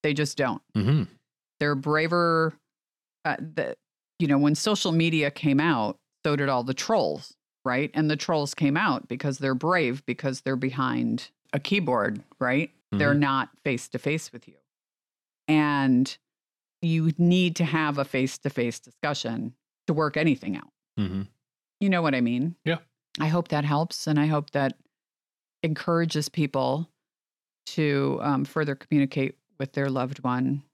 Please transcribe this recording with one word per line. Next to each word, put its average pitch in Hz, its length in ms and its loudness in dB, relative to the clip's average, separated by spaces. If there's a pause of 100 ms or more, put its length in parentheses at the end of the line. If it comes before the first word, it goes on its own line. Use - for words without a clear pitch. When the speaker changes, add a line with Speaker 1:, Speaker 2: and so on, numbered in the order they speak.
Speaker 1:
They 151 100 0
just 143 240 -2
don't. 127 240 -2 (140)
Speaker 2:
Mm-hmm. 113 280 2 (560)
Speaker 1:
They're 147 160 0
braver, 160 760 2 (720)
uh, 151 140 -2
the, 156 360 -6 (440)
you 165 80 2
know, 139 100 4
when 147 180 4
social 196 380 0
media 165 380 2
came 143 280 2
out, 135 400 0 (260)
so 151 120 2
did 143 120 0
all 127 140 0
the 127 100 -4
trolls, 127 640 -2 (300)
right? 131 280 0
And 156 160 2
the 151 60 2
trolls 147 380 -2
came 143 240 2
out 151 300 0
because 135 300 -4
they're 135 180 0
brave, 139 500 0
because 131 360 -4
they're 135 140 -2
behind 127 760 -2 (240)
a 143 60 0
keyboard, 120 600 0 (180)
right? 127 320 0 (200)
They're 143 200 2
Speaker 2:
Mm-hmm. 143 80 4
Speaker 1:
not 135 300 0 (140)
face 127 260 -4
to 135 100 -8
face 156 320 -4
with 120 160 -20
you. - 80 -20 (920)
And 143 680 4 (640)
you 165 360 2
need 175 400 4
to 170 80 0
have 151 320 0
a 139 80 0
face 131 340 -2
to 147 100 -4
face 120 300 -4
discussion 120 760 -6 (340)
to 165 60 0
work 147 220 0
anything 143 400 0
out. - 160 -14 (280)
Speaker 2:
Mm-hmm. 95 240 -4 (560)
Speaker 1:
You 202 100 0
know 180 120 2
what 147 140 2
I 127 60 0
mean? 123 420 -2
Speaker 2:
Yeah. 165 140 0 (420)
Speaker 1:
I 156 80 0
hope 175 220 0
that 147 160 0
helps, 147 420 -2
and 151 120 2
I 147 80 4
hope 147 240 0
that 139 260 0 (840)
encourages 165 680 0
people 143 600 -2 (760)
to, 139 540 0
um, 139 240 0
further 147 300 -4
communicate 139 600 0 (240)
with 135 140 -6
their 139 160 -2
loved 131 340 -4
one. 131 400 -2 (100)